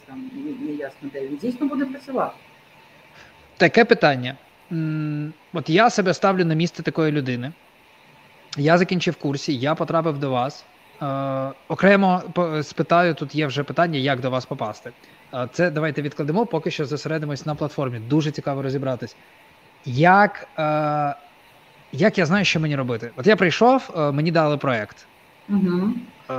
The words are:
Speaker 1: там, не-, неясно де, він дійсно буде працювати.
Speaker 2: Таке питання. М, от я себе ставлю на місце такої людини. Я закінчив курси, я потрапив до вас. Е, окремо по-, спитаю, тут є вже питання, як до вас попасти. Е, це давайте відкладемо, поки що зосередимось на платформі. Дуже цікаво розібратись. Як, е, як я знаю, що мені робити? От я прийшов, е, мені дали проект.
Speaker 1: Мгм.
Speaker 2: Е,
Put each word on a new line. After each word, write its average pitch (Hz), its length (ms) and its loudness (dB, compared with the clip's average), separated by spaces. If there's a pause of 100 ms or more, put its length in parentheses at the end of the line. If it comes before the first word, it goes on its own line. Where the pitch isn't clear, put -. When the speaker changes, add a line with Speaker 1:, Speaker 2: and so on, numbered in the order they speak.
Speaker 1:
там, 131 260 -14
не-, 139 340 -10
неясно 147 460 -10
де, 139 140 -8
він 143 140 -8
дійсно 247 260 -2
буде 277 180 0
працювати. 262 480 -4 (1200)
Speaker 2:
Таке 220 280 6
питання. 135 500 2 (360)
М, 156 640 -4 (200)
от 160 160 -6
я 208 200 6
себе 190 240 0
ставлю 190 320 2
на 165 80 2
місце 165 300 -2
такої 156 280 0
людини. 131 400 -4 (1080)
Я 151 200 6
закінчив 175 380 2
курси, 147 380 -4
я 135 220 0
потрапив 160 420 -2
до 139 140 -4
вас. 127 340 -4 (360)
Е, 147 40 -6 (640)
окремо 185 540 4 (120)
по-, 160 300 -2
спитаю, 170 500 2
тут 143 220 -8
є 151 120 0
вже 131 160 -4
питання, 156 360 0
як 131 220 0
до 131 80 -2
вас 127 160 -4
попасти. 120 460 -10 (420)
Е, 127 200 -4
це 175 180 0
давайте 151 300 -4
відкладемо, 151 440 -2
поки 160 260 -4
що 151 140 -4
зосередимось 147 600 -6
на 151 100 -4
платформі. 143 440 -4 (100)
Дуже 151 220 2
цікаво 139 300 -6
розібратись. 131 540 -4 (720)
Як, 180 640 4 (120)
е, 151 560 0 (760)
як 190 260 2
я 185 80 4
знаю, 185 200 2
що - 140 0
мені 151 160 0
робити? 120 420 -4
От 127 100 2
я 214 80 8
прийшов, 220 640 4
е, 147 140 2
мені 151 200 0
дали 156 260 4
проект. 123 500 -4 (400)
Speaker 1:
Мгм. 196 540 0 (280)
Speaker 2:
Е, 131 100 -4